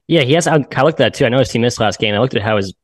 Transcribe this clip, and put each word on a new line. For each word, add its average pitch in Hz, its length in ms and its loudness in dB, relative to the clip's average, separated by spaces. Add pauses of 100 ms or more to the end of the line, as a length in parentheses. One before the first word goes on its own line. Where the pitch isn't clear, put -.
Yeah, 160 140 2
he 131 120 2
has. 165 120 0
I, 160 100 0
I 131 280 0
looked 151 160 0
at 117 140 2
that - 0 -
too. 139 120 0
I 120 40 2
noticed 127 240 0
he 120 60 -2
missed 120 200 -2
last 104 200 -2
game. 107 140 0
I 104 60 0
looked 123 160 0
at 107 60 -2
how 110 160 -2
his 98 160 -4 (100)